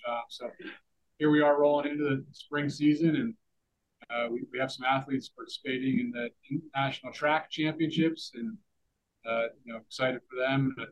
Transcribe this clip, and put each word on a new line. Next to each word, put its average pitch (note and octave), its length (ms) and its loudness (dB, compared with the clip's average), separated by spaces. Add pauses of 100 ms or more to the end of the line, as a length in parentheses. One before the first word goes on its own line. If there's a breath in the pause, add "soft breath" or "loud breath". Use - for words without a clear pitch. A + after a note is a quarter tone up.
job. A#2+ 220 -4
So A#2+ 220 -12 (680 loud breath)
here D3+ 140 4
we D3+ 80 6
are D3 200 6
rolling C#3+ 320 4
into D3 120 -2
the C#3 300 0
spring D3 360 -4
season, D3+ 460 4
and, A#2 180 0 (760)
uh, A#2+ 200 -2
we, A#2+ 220 -6
we B2+ 80 -4
have C3 100 0
some B2+ 160 -8
athletes C3+ 440 0
participating C3 680 -2
in A#2+ 120 -2
the A#2+ 180 -6 (460)
national C3+ 380 -4
track D3+ 360 0
championships, D#3 840 0
and, A3+ 220 -8 (680)
uh, A#2 220 0 (160)
you A#2+ 80 -14
know, A2+ 80 -10
excited B2+ 400 -4 (100)
for B2 80 -12
them. C3 400 2
And A2+ 140 -8